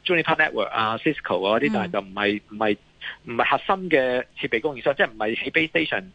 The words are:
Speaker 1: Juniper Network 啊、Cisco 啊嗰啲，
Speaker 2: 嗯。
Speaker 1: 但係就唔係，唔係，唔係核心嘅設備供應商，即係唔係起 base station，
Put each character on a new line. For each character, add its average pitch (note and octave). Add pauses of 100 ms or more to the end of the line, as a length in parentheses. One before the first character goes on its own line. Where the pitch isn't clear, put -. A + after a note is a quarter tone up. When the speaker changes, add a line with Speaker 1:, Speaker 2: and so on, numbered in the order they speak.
Speaker 1:
Juniper E3
Network D3+
啊、 A2+
Cisco -
啊 A2
嗰 -
啲， C#3+
Speaker 2:
嗯。 -
Speaker 1:
但 A2
係 F2
就 G2+
唔 F#2+
係， G#2
唔 G#2+
係， G#2+ (460)
唔 C3+
係 A#2+
核 C#3 (180)
心 F#3
嘅 B2+ (140)
設 C#3+
備 -
供 D3
應 A#2
商， C#3+
即 G3+
係 D3
唔 A2
係 G#2+
起 C3+
base D#3+
station， D3+ (120)